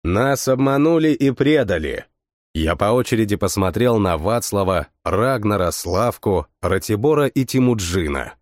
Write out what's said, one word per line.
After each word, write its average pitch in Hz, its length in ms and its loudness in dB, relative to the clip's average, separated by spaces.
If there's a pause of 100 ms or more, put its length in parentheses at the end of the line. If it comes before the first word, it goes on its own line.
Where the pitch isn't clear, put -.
"Нас 123 440 0
обманули 143 640 2
и 139 200 2
предали". 101 760 0 (500)
Я 80 200 0
по 101 100 -2
очереди 110 500 2
посмотрел 104 640 0
на 90 180 0
Вацлава, 95 720 -2 (160)
Рагнара, 104 680 0
Славку, 92 760 -2 (140)
Ратибора 110 680 0
и 131 180 -2
Тимуджина. 90 960 -2